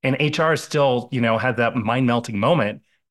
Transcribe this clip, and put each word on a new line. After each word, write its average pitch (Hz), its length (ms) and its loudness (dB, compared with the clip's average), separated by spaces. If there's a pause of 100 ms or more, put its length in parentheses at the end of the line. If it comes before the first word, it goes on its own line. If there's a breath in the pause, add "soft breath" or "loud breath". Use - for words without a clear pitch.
And 131 160 0
H 151 200 -2
R 160 140 2
is 156 80 -2
still, 127 500 0
you 127 100 -2
know, 113 160 2
had 117 200 0
that 117 180 0
mind-melting 120 640 0
moment 117 420 0 (300)